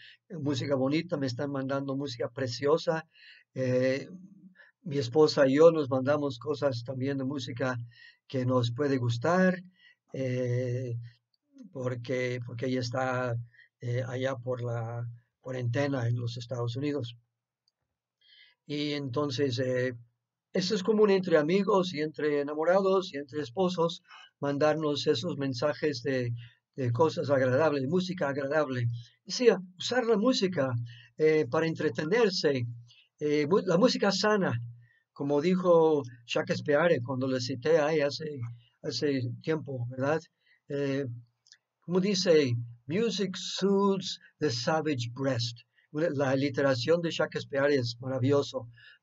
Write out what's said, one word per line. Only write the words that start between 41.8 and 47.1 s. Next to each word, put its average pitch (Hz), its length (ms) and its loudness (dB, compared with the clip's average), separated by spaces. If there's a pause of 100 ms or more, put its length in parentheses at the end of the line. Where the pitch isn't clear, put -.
dice, 180 520 4 (320)
"Music 202 520 -2
soothes 196 840 0 (200)
the 147 120 0
savage 147 600 -2
breast." 127 460 -4 (340)
La 143 420 0
literación 139 680 2
de 165 100 -2